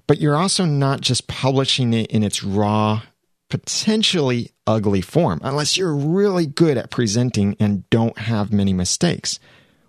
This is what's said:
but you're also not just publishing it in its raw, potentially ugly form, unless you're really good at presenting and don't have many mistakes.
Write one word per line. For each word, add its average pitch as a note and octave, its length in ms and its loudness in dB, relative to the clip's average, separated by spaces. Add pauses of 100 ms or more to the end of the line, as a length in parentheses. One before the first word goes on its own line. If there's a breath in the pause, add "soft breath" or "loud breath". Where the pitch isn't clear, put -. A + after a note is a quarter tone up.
but D3 120 2
you're D3 160 2
also F#3 300 0
not C#3 360 0
just - 260 -2
publishing C3 680 0
it A2+ 160 0
in A2 140 2
its G2 200 -4
raw, G#2+ 600 0 (460)
potentially D#3 1000 -2 (160)
ugly G#2 360 2
form, A2+ 420 0
unless C#3+ 340 -2
you're F3+ 180 -2
really F3 520 0
good C#3+ 300 2
at - 120 -6
presenting A2 680 0
and G2+ 320 0
don't A2+ 260 2
have G#2+ 340 -2
many G2+ 220 2
mistakes. - 680 -2 (500 soft breath)